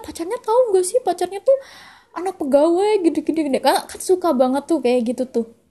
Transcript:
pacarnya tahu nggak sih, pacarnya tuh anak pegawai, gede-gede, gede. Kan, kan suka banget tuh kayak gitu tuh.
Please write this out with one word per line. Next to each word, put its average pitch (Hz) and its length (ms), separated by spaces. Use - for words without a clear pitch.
pacarnya 339 400
tahu 453 320
nggak 370 100
sih, 415 160
pacarnya 370 380
tuh 539 160
anak 370 220
pegawai, 339 640
gede-gede, 311 480
gede. 254 160
Kan, 302 240
kan - 160
suka 349 320
banget 262 320
tuh 302 160
kayak 247 320
gitu 254 100
tuh. 233 220